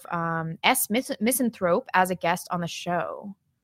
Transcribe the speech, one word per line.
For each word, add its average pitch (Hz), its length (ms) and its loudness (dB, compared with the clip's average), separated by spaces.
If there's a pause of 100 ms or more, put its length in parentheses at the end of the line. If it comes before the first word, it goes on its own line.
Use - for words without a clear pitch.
(120)
um, 165 520 -2
S. 240 260 4
Mis-, 247 300 0
Misanthrope 220 720 0
as 185 180 4
a 185 40 -2
guest 170 360 0
on 175 100 0
the 170 60 -2
show. 175 680 -4 (280)